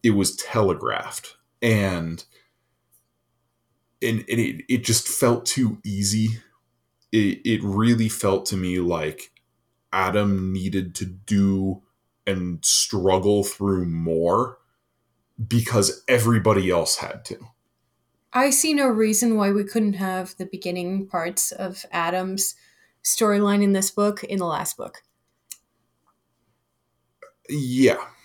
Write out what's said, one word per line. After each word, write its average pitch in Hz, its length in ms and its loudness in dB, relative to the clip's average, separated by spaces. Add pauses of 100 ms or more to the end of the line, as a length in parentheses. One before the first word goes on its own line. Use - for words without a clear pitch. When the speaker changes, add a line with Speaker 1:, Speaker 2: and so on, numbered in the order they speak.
Speaker 1:
It 117 100 4
was 98 260 2
telegraphed, - 960 -2 (260)
and, 92 640 0 (1800)
and, 117 180 -2 (100)
and 117 100 0
it, - 300 -2
it 123 160 0
just - 220 0
felt 120 380 0
too 117 380 0
easy. 107 560 -2 (720)
It, 104 340 2
it 107 180 0
really 110 460 2
felt 98 380 0
to 98 100 -4
me 92 220 -2
like 80 520 -4 (600)
Adam 98 600 0
needed 92 420 -4
to 101 100 -6
do 98 760 0 (440)
and 90 380 -4
struggle 95 800 2
through 98 420 0
more 85 720 0 (880)
because 113 600 0
everybody 110 640 4
else 85 280 0
had - 280 -10
to. - 120 -12 (960)
Speaker 2:
I 269 180 2
see 302 240 2
no 285 140 4
reason 220 480 2
why 202 160 2
we 202 140 2
couldn't 208 300 0
have 185 420 -6
the 185 80 -8
beginning 185 600 -6
parts 175 440 -4
of 185 400 -10
Adam's 185 640 -4 (480)
storyline 202 580 2
in 196 120 4
this 196 180 0
book 208 320 0
in 196 160 -4
the 175 60 -2
last 156 320 -4
book. - 260 -14 (2500)
Speaker 1:
Yeah. 131 480 2 (280)